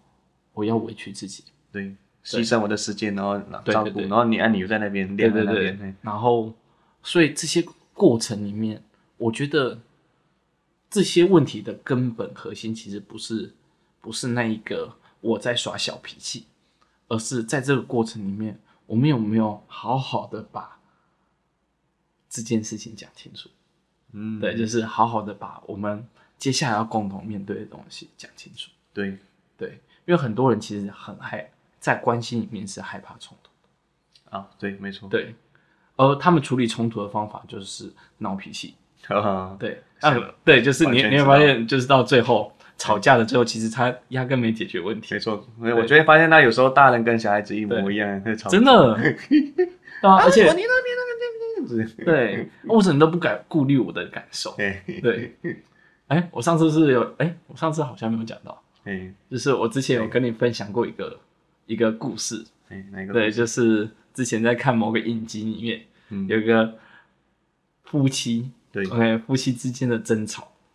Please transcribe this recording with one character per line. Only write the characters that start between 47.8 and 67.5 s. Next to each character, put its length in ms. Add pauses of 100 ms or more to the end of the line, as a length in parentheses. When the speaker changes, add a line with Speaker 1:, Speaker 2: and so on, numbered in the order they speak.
Speaker 2:
一 60
样， 260
Speaker 1:
对。 100
Speaker 2:
在 80
吵 80
架。 80
Speaker 1:
真 60
的。 320
Speaker 2:
<laughs> 340
Speaker 1:
对 400 (320)
啊， 220
而 80
且 160
Speaker 2:
“啊， 0
我 60
你 80
那 220
边 120
那 80
个， 640
那 80
边 220
那 80
边”， 0
Speaker 1:
对， 440 (240)
为 80
什 60
么 60
你 60
都 80
不 100
敢 320
顾 160
虑 120
我 140
的 160
感 240
受？ 240
Speaker 2:
对。 260 (200)
Speaker 1:
对。 360 (720)
哎， 240
我 100
上 160
次 140
是 220
有， 240
哎， 180 (120)
我 100
上 120
次 140
好 140
像 120
没 80
有 60
讲 220
到。 180 (220)
Speaker 2:
哎。 280 (160)
Speaker 1:
就 80
是 160
我 140
之 140
前 160
有 100
跟 160
你 80
分 220
享 180
过 160
一 40
个， 180
Speaker 2:
对。 80 (480)
Speaker 1:
一 100
个 160
故 240
事。 300 (240)
Speaker 2:
哎， 220
哪 100
一 40
个 80
故 60
事？ 60
Speaker 1:
对， 60
就 140
是 440 (240)
之 100
前 180
在 140
看 220
某 140
个 80
影 260
集 180
里 180
面， 200 (280)
Speaker 2:
嗯。 180
Speaker 1:
有 100
一 80
个 320 (1080)